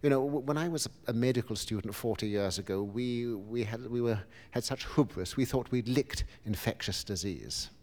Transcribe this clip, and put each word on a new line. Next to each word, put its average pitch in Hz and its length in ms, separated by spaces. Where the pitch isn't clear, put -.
You 147 80
know, 135 120
w-, 139 220
when 147 140
I 165 100
was 160 220
a 120 60
medical 120 420
student 101 400
forty 107 320
years 101 320
ago, 98 240
we, 120 500
we 107 300
had, 113 260
we 120 120
were, 117 180
had - 140
such - 280
hubris. 92 440
We 135 80
thought 127 260
we'd 120 160
licked - 380
infectious - 580
disease. 90 680